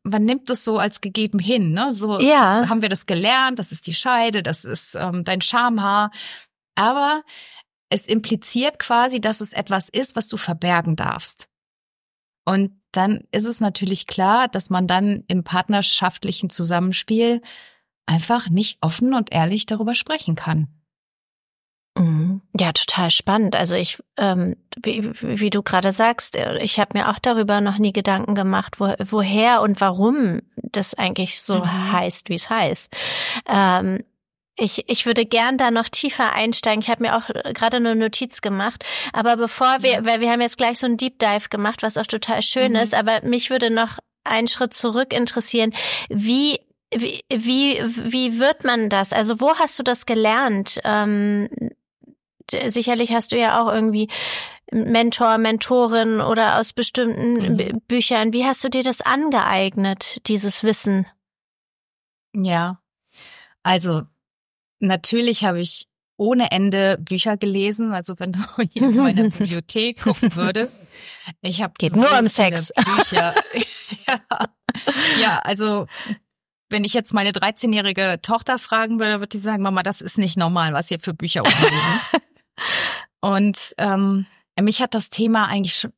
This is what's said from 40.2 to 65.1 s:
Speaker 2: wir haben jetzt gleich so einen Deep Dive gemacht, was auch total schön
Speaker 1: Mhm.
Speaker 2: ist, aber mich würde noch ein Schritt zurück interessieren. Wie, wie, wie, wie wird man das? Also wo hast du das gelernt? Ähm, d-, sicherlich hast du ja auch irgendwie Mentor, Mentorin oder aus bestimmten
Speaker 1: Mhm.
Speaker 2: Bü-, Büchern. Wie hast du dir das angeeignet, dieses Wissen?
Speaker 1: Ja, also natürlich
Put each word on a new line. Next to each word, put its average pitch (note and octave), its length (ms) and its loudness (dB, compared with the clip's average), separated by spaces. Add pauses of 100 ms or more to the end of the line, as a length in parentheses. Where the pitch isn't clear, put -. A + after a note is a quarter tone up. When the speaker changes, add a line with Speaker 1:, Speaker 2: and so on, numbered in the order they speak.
Speaker 2:
wir A#3 100 2
haben A#3+ 120 2
jetzt A#3+ 160 -2
gleich A#3+ 200 0
so - 80 -4
einen A#3 120 2
Deep B3+ 200 -4
Dive G#3 300 0
gemacht, G#3 340 -4
was A3 140 -2
auch A3 100 -2
total A3+ 360 -2
schön B3+ 300 0
Speaker 1:
Mhm. A3 60 2
Speaker 2:
ist, A3 160 0
aber A3 280 2
mich A#3+ 260 -2
würde A#3+ 220 0
noch A3+ 280 -2 (260)
ein A#3 240 0
Schritt - 260 -2
zurück A#3+ 400 -2
interessieren. A#3 580 0 (380)
Wie, B3+ 480 0 (360)
wie, - 360 -4
wie, C4 520 2
wie A#3 560 -2
wird C#4+ 260 2
man A3+ 260 2
das? G3 240 0
Also A3 260 0
wo D4 180 4
hast D#4 200 0
du C4+ 40 -4
das B3 240 0
gelernt? A3 800 0
Ähm, G#3 680 0 (1000)
d-, - 200 -4
sicherlich A#3 420 0
hast A3+ 200 0
du A#3 60 0
ja A3+ 240 4
auch A3+ 80 2
irgendwie A3 380 2 (640)
Mentor, A#3 640 2
Mentorin A3+ 840 2
oder A3 360 2
aus A3+ 140 -2
bestimmten A#3+ 600 0 (180)
Speaker 1:
Mhm. - 60 4
Speaker 2:
Bü-, A3+ 300 -2
Büchern. A3+ 440 2
Wie B3 140 0
hast C4+ 180 -2
du C4 60 -2
dir C4 120 0
das B3+ 200 -2
angeeignet, G3 1300 0
dieses G#3 360 0
Wissen? G3+ 420 2 (1300)
Speaker 1:
Ja, F3+ 460 0 (840)
also F3 400 2 (760)
natürlich G#3+ 640 0